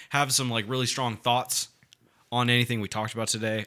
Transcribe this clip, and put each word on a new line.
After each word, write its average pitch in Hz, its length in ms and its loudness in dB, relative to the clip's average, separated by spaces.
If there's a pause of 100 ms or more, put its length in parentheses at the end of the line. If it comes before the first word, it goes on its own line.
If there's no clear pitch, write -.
have 143 220 2
some, 127 200 0
like, 110 180 -2
really 127 160 0
strong 120 320 -2
thoughts - 520 0 (640)
on 120 180 2
anything 120 320 4
we 98 60 -4
talked 110 280 -4
about 113 140 -2
today, 110 380 -2